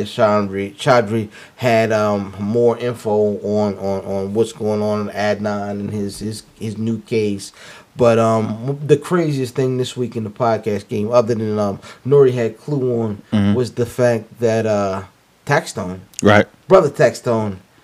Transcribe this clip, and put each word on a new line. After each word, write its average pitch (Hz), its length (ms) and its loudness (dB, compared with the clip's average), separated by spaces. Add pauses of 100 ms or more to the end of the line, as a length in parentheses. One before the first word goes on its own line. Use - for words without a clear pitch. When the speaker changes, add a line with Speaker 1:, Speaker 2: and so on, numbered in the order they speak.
Speaker 1:
Chandri, 101 720 0
Chaudhry, 113 540 2 (260)
had, 113 360 2
um, 104 480 0
more 117 380 2
info 107 680 -2
on, 104 360 0
on, 95 260 -4
on 98 280 -4
what's 110 200 0
going 107 280 -2
on 104 280 -2
in - 60 -12
Adnan 104 560 -4
and 101 200 -6
his, 101 280 -6
his, 107 240 -8 (160)
his 104 180 -8
new 110 240 -4
case. 104 500 -4 (460)
But, 117 220 4
um, 113 680 0
the 147 120 4
craziest 147 580 -2
thing 131 220 0
this 123 200 -4
week 120 200 -4
in 110 80 -4
the 104 40 -8
podcast 110 600 -2
game, 107 220 -4
other 120 220 4
than, 107 240 -2
um, 101 220 -2 (260)
Nori 135 280 6
had 117 260 -2
Clue 127 420 -2
on, 107 300 -6
Speaker 2:
Mm-hmm. 101 240 4
Speaker 1:
was 120 180 -2
the 120 140 -2
fact 117 520 -2
that, 113 280 0
uh, 98 360 -2 (440)
Taxstone, 92 540 -4 (200)
Speaker 2:
Right. 104 240 6 (220)
Speaker 1:
Brother 170 240 6
Taxstone, 113 640 0 (280)